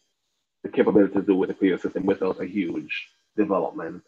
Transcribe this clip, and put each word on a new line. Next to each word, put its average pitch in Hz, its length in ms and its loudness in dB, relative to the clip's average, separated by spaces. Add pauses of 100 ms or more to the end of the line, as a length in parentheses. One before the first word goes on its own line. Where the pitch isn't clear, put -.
(600)
the 98 80 -10
capability 98 440 4
to 98 100 0
do 98 120 4
with 92 140 0
the - 60 -4
previous 92 260 2
system 95 240 -4
without 95 340 0
a 92 60 -6
huge 82 640 -6 (260)
development, 92 720 -2